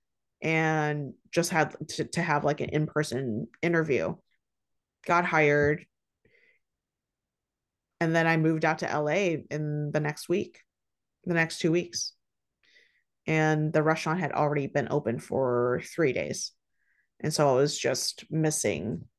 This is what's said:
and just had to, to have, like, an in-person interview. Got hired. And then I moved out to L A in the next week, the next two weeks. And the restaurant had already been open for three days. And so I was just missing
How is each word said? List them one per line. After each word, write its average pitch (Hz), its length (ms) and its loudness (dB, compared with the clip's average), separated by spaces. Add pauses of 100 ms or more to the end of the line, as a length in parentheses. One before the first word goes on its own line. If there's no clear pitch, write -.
(420)
and 156 720 0 (180)
just 170 180 0
had 160 260 2 (140)
to, - 160 -4
to - 160 -4
have, 147 220 0
like, 147 180 0
an - 80 -4
in-person 139 800 -2 (140)
interview. 156 540 0 (920)
Got 175 200 2
hired. 147 600 4 (2250)
And 165 140 2
then 165 100 4
I 165 120 4
moved 160 280 2
out 160 140 2
to - 100 -4
L 151 200 0
A 170 420 0
in 147 400 -4
the 151 80 0
next 151 280 -6
week, - 340 -4 (640)
the 175 100 0
next 165 240 0
two 165 120 2
weeks. - 420 -4 (1120)
And 156 440 2
the 156 120 2
restaurant 160 360 0
had 156 120 -2
already 147 340 0
been 139 240 -2
open 143 300 -2
for 123 640 0 (120)
three 151 180 2
days. - 380 -6 (680)
And 151 120 -2
so 151 180 2
I 131 40 4
was 143 240 2
just - 540 -4
missing 151 720 -2 (140)